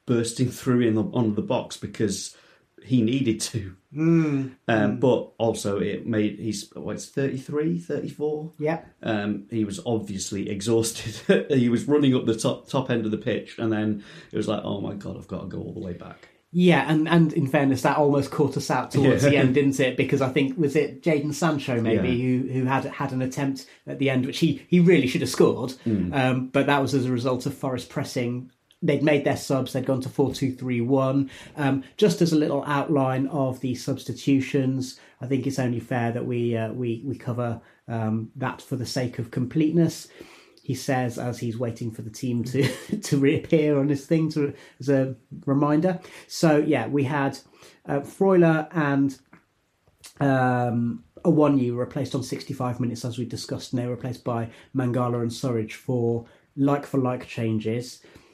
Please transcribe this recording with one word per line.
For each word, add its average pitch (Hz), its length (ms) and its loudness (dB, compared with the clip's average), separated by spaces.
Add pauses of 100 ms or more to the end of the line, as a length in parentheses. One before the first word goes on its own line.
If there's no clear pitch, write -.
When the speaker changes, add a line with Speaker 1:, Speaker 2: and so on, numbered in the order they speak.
Speaker 1:
bursting 117 460 0
through 123 320 0
in 110 120 2
the, 107 100 0
on 110 300 0
the 101 80 -2
box 113 340 -4
because 104 600 -6 (480)
he 123 180 2
needed 117 380 0
to. 95 340 -8 (200)
Speaker 2:
Mm. 151 580 2 (160)
Speaker 1:
Um, 104 280 2
Speaker 2:
Mm. 120 40 -10
Speaker 1:
but 123 380 2
also 107 400 0
it 92 280 -4
made, 107 320 0
he's, 107 360 -8
what, 92 220 -8
it's - 100 -14
thirty-three, 139 720 -4
thirty-four? 151 800 -6
Speaker 2:
Yeah. 156 240 -2 (200)
Speaker 1:
Um, 104 480 -4
he 113 140 -2
was 101 220 -6
obviously 101 640 -4
exhausted. 113 1000 0
<laughs> - 20 -6
He 123 200 4
was 113 180 0
running 143 260 4
up 120 120 0
the 110 100 4
top, - 320 -4
top 131 220 -2
end 113 160 0
of 107 40 -2
the 104 60 -2
pitch, - 420 -4
and 113 140 0
then 107 320 -2 (260)
it - 60 -10
was 107 120 -2
like, 104 160 -2
"Oh 104 180 -6
my 101 120 -8
God, 95 220 -12
I've - 120 -16
got 95 140 -8
to 98 60 -10
go 92 140 -10
all 95 100 -10
the - 80 -10
way 90 140 -8
back." - 340 -18 (240)
Speaker 2:
Yeah, 170 380 6
and, 156 180 2
and 165 240 6
in 139 140 0
fairness, 135 360 2
that 139 140 2
almost 143 340 2
caught 139 260 0
us 135 140 -4
out 127 200 -2
towards 139 340 4
Speaker 1:
Yeah. 143 60 6
Speaker 2:
the 143 80 6
end, 127 160 4
didn't 139 260 2
it? 127 160 2
Because 135 260 2
I 127 60 2
think, 135 300 0
was 156 180 0
it - 260 0
Jadon 147 320 0
Sancho 139 480 -2
maybe, 110 280 2
Speaker 1:
Yeah. 127 320 2
Speaker 2:
who, - 100 -4
who 127 120 0
had, 127 200 0
had 139 280 -6
an 131 100 -2
attempt 135 440 -4 (200)
at - 120 -8
the 135 120 0
end, 131 160 2
which - 120 -8
he, 165 300 0
he 180 120 6
really 165 260 6
should - 160 -2
have 127 80 -2
scored, 127 400 2 (160)
Speaker 1:
Mm. 92 280 0
Speaker 2:
um, 131 340 2
but 139 180 2
that 143 160 4
was 131 120 0
as 127 120 2
a 127 60 0
result 127 340 -2
of 135 80 -2
Forest 127 340 -6
pressing. 123 600 -6 (320)
They'd 143 200 2
made 147 220 4
their 139 140 2
subs, 131 340 -2
they'd 127 140 -2
gone 131 160 0
to 123 60 -8
four - 240 0
two 127 200 -2
three 123 300 -4
one. 135 480 2 (260)
Um, 139 260 0 (140)
just 185 260 4
as 165 100 4
a 156 40 4
little 143 300 2
outline 135 640 0
of 135 320 -2
the 123 140 -2
substitutions, 131 1300 0 (200)
I 120 60 -8
think 131 200 -2
it's 135 120 -2
only 120 220 0
fair 117 320 -2
that 120 140 -6
we, 120 300 0
uh, 113 160 -4
we, 120 320 -4
we 127 120 -6
cover, 120 440 -4 (280)
um, 113 480 -2
that 127 260 -6
for 139 140 -6
the 120 100 -6
sake 127 320 -6
of 113 120 -8
completeness. 160 800 0 (540)
He 127 120 -6
says 127 420 -2
as 120 220 -6
he's 117 180 -6
waiting 117 360 -6
for 117 100 -12
the 113 80 -12
team 120 340 -4
to, 131 240 0
<laughs> - 360 -6
to 147 120 0
reappear 147 640 4
on 139 100 2
his 143 160 -2
thing 160 280 2
to, 143 200 0 (280)
as 131 80 -2
a 135 260 2 (320)
reminder. 151 540 2 (260)
So, 151 320 4
yeah, 143 300 2
we 143 160 0
had, 139 340 -2 (500)
uh, 143 120 -2
Freuler 170 720 4
and, 139 440 2 (1040)
um, 123 840 0 (200)
Awoniyi 143 480 4
were 120 80 -4
replaced 131 340 -4
on 123 80 -2
sixty-five 127 580 -6
minutes, 117 240 -4
as 117 140 -6
we 120 60 -6
discussed, - 480 -10
and 123 80 -2
they 120 60 -4
were 123 80 -4
replaced 120 300 -10
by 117 260 -4 (240)
Mangala 123 480 0
and 117 80 -2
Surridge 117 420 -4
for 117 540 -2 (300)
like-for-like 139 720 0
changes. 113 760 -4 (320)